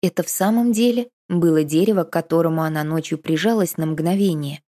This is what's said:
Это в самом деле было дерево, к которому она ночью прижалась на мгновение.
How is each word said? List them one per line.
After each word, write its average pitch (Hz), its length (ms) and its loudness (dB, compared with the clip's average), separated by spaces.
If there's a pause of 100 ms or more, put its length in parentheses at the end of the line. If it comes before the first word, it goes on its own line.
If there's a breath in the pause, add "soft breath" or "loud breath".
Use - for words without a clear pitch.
Это 196 200 -2
в - 80 -6
самом 226 420 0
деле 240 380 0 (180)
было 165 340 2
дерево, 170 420 2
к 160 60 -14
которому 160 520 0
она 156 220 -4
ночью 156 340 -4
прижалась 180 580 0
на 160 80 -2
мгновение. 156 840 -2